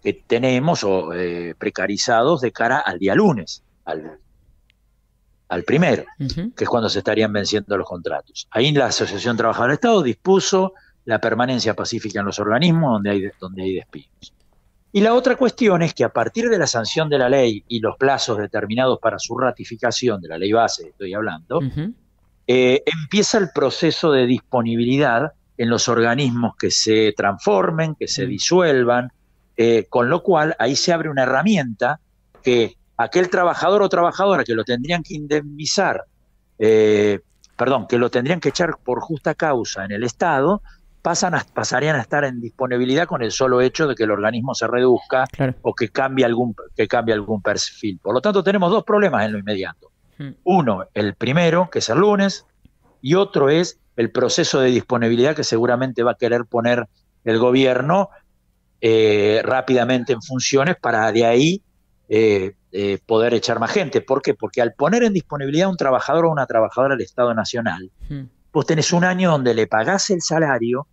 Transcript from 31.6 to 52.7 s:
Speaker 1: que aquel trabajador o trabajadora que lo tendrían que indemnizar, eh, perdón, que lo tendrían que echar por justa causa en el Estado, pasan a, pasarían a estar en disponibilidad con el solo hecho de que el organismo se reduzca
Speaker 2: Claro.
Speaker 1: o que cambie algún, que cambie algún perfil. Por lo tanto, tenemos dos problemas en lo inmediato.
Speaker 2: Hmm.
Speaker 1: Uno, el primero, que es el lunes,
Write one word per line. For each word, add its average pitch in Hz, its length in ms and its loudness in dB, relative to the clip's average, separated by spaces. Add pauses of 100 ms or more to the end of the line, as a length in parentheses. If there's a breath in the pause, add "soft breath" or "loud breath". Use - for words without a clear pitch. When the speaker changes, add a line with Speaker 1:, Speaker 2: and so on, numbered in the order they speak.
Speaker 1:
que 117 340 2 (220)
aquel 175 320 0
trabajador 180 520 2
o 190 80 2
trabajadora 175 540 2
que 117 100 -4
lo 110 100 -2
tendrían 143 400 -4
que - 120 -12
indemnizar, 147 880 -2 (560)
eh, 107 600 4 (380)
perdón, 120 300 0
que 123 100 0
lo 120 120 2
tendrían 135 300 0
que 156 100 0
echar 160 340 -2
por 123 160 -2
justa 156 360 -6
causa 120 500 -2
en 98 60 -10
el 104 120 -6
Estado, 160 580 0 (420 soft breath)
pasan 170 320 -2
a, 131 180 -4
pasarían 131 440 -2
a 123 40 -2
estar 143 220 -2
en 127 160 -4
disponibilidad 127 680 -2
con 160 160 -6
el 110 100 -4
solo 127 300 2
hecho 131 260 0
de 135 60 -2
que 113 120 -2
el 107 60 0
organismo 110 440 -2
se 113 120 -4
reduzca 127 640 2
Speaker 2:
Claro. 131 300 -2
Speaker 1:
o 113 140 -2
que 113 140 -4
cambie 135 360 0
algún, 117 300 0 (200)
que 110 120 0
cambie 117 260 0
algún 104 280 -2
perfil. 98 600 -4
Por 101 140 -4
lo 131 60 0
tanto, 202 200 2
tenemos 190 300 2
dos 214 140 0
problemas 185 400 2
en 110 80 -4
lo 107 40 -6
inmediato. 98 540 -8 (260)
Speaker 2:
Hmm. 139 120 -12 (160)
Speaker 1:
Uno, 127 480 2
el 104 200 -2
primero, 165 560 0
que 123 100 -4
es - 100 -6
el 120 100 0
lunes, 196 460 2 (560)